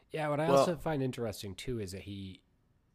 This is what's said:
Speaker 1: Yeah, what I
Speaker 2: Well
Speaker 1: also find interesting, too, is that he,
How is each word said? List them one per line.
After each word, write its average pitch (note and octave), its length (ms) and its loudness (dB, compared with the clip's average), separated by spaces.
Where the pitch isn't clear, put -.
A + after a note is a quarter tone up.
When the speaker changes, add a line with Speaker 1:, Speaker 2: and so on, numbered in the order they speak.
Speaker 1:
Yeah, D#3 160 -2
what D3 120 2
I D#3+ 60 2
Speaker 2:
Well C#3 120 8
Speaker 1:
also D#3 180 6
find D3 260 -2
interesting, A2+ 520 -4
too, A#2+ 260 -4
is F#2 120 -6
that F#2 100 -10
he, G2 400 -10